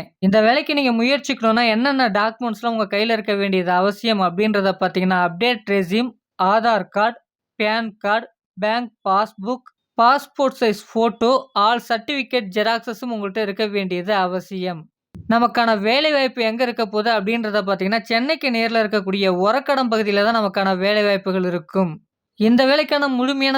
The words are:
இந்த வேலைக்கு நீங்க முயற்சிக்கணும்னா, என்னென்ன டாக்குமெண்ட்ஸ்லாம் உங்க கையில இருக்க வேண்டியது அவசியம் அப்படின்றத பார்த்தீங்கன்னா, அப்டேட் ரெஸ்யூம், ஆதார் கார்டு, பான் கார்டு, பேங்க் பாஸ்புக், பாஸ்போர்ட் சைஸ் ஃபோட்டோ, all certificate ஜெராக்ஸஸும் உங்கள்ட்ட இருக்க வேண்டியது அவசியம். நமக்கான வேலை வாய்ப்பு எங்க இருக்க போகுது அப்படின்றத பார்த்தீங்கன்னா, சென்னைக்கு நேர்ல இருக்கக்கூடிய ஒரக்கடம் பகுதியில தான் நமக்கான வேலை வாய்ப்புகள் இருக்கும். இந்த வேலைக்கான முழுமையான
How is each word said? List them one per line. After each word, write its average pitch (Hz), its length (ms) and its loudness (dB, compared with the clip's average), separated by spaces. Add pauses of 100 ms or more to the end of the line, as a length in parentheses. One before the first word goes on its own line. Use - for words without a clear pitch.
(200)
இந்த 196 220 4
வேலைக்கு 269 320 2
நீங்க 269 200 0
முயற்சிக்கணும்னா, 240 720 0
என்னென்ன 254 420 2
டாக்குமெண்ட்ஸ்லாம் 226 680 -2
உங்க 214 140 -2
கையில 220 280 0
இருக்க 214 180 -2
வேண்டியது 190 360 0
அவசியம் 196 520 0
அப்படின்றத 190 500 0
பார்த்தீங்கன்னா, 185 500 0
அப்டேட் 202 480 -2
ரெஸ்யூம், 202 400 0 (320)
ஆதார் 208 440 2
கார்டு, 220 320 -2 (400)
பான் 220 380 -2
கார்டு, 220 300 -2 (300)
பேங்க் 220 340 -4 (120)
பாஸ்புக், 202 640 -2 (300)
பாஸ்போர்ட் 262 600 2
சைஸ் 214 240 0
ஃபோட்டோ, 233 480 0 (240)
all 220 240 2
certificate 233 720 -4
ஜெராக்ஸஸும் 226 640 -4
உங்கள்ட்ட 202 280 -6
இருக்க 202 260 -4
வேண்டியது 190 480 -4
அவசியம். 180 640 -4 (480)
நமக்கான 233 400 2 (100)
வேலை 254 320 2
வாய்ப்பு 262 320 0
எங்க 220 200 -2
இருக்க 240 220 -2
போகுது 208 260 -2
அப்படின்றத 214 480 0
பார்த்தீங்கன்னா, 196 420 0
சென்னைக்கு 269 480 -2
நேர்ல 226 320 0
இருக்கக்கூடிய 196 440 -2 (120)
ஒரக்கடம் 254 540 0
பகுதியில 208 320 2
தான் 226 160 2
நமக்கான 196 380 0
வேலை 208 260 2
வாய்ப்புகள் 190 420 0
இருக்கும். 175 480 -2 (460)
இந்த 233 260 4
வேலைக்கான 285 420 2
முழுமையான 269 500 0